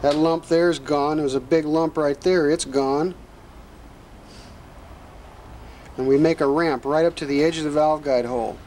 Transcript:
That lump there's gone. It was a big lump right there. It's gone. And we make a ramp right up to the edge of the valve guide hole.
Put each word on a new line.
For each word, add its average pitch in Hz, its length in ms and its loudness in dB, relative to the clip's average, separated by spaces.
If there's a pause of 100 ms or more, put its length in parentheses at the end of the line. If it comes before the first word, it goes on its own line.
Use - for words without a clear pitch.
That 143 120 4
lump 165 320 0
there's 165 320 2
gone. 147 400 0
It 151 40 -2
was 135 120 -2
a 135 40 0
big 160 240 0
lump 156 320 0
right 143 260 0
there. 180 280 2
It's 165 160 0
gone. 139 480 0 (2750)
And 131 120 -2
we 135 100 6
make 160 240 4
a 143 60 4
ramp 143 380 0
right 151 200 2
up 165 120 0
to 156 80 -8
the 143 180 0
edge 160 160 0
of 156 60 -4
the 151 40 -2
valve 151 340 0
guide 127 220 0
hole. 117 420 -4